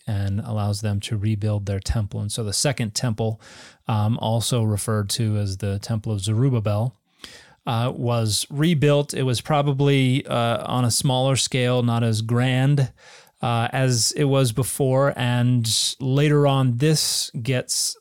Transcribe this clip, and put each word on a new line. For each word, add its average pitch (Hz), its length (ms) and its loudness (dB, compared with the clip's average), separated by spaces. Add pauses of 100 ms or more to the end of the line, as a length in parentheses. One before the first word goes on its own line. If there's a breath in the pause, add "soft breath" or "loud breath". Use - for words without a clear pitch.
and 98 340 -2
allows 104 400 -2
them 104 200 -2
to 110 180 -6
rebuild 104 480 -2
their 98 140 -4
temple. 107 400 -4
And 104 120 -6
so 120 100 -6
the 104 100 -4
second 120 420 -2
temple, 110 460 -2 (460 loud breath)
um, 107 320 0
also 113 440 0
referred 107 480 -2
to 107 260 -2
as 98 220 -4
the 98 220 -4
Temple 113 320 -4
of 104 80 -4
Zerubbabel, 110 760 0 (680 loud breath)
uh, 120 280 -2
was 117 540 0
rebuilt. 147 640 2
It 131 120 -2
was 127 180 0
probably, 143 840 2
uh, 117 380 0
on 123 200 0
a 120 60 2
smaller 131 460 2
scale, 123 460 0
not 117 200 2
as 113 200 0
grand, 127 680 2 (520 loud breath)
uh, 117 300 0
as 127 400 0
it 147 120 0
was 135 280 2
before. 135 640 0
And 123 520 2 (320)
later 143 460 4
on, 131 320 2
this - 520 0 (120)
gets - 580 -4